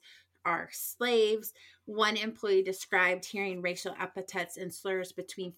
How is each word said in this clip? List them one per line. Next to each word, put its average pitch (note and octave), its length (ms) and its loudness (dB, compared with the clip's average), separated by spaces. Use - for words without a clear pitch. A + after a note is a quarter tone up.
are E3+ 260 0
slaves. A3 800 2
One G#3+ 320 2
employee G#3 460 2
described F#3 600 0
hearing F#3+ 360 -4
racial F3 380 -4
epithets F#3 580 -6
and F3+ 160 -8
slurs F#3 380 -4
between F3+ 460 -10